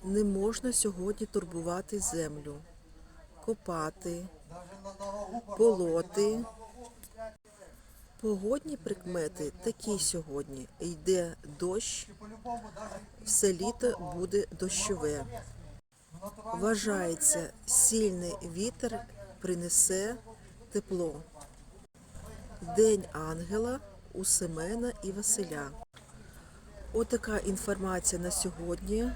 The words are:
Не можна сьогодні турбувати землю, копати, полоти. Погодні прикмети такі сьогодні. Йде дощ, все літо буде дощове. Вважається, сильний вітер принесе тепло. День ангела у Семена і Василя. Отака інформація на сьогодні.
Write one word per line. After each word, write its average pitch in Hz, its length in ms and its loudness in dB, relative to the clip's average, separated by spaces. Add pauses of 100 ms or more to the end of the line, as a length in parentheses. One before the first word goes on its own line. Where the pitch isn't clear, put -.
Не 202 200 4
можна 208 480 2
сьогодні 202 540 0
турбувати 175 720 -2
землю, 151 580 -2 (880)
копати, 170 840 -2 (1300)
полоти. 202 880 4 (1800)
Погодні 226 560 0
прикмети 175 760 -2 (120)
такі 220 340 0
сьогодні. 143 680 -2 (120)
Йде 170 560 2 (240)
дощ, 185 480 -2 (1160)
все - 280 6
літо 185 640 0
буде 185 320 2 (140)
дощове. 151 680 0 (1300)
Вважається, 185 1000 2 (140)
сильний 185 760 6
вітер 220 640 -2 (340)
принесе 185 760 4 (560)
тепло. 170 500 -2 (1500)
День 208 360 8
ангела 175 680 -2 (320)
у 190 120 -4
Семена 190 680 0 (100)
і 190 100 -4
Василя. 160 580 -2 (1200)
Отака 220 460 0
інформація 190 840 0
на 180 80 0
сьогодні. 185 840 0